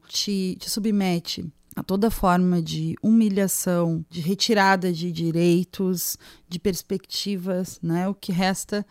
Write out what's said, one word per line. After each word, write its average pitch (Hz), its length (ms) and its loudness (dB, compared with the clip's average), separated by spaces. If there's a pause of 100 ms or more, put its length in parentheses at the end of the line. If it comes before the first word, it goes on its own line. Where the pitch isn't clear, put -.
te, 190 500 -2
te - 120 -12
submete 190 760 -2 (300)
a - 80 -6
toda 196 260 0
forma 180 520 2
de 156 420 -4
humilhação, 185 1080 2
de 170 120 -8
retirada 196 720 2
de 175 180 -4
direitos, 170 1080 0 (300)
de 175 100 -8 (480)
perspectivas, 185 800 -6
né? 170 240 0
O 196 80 -4
que - 160 -8
resta 190 600 -2